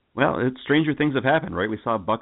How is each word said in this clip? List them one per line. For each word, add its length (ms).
Well, 240
it's, 220
stranger 320
things 220
have 80
happened, 320
right? 140
We 140
saw 140
Buck 240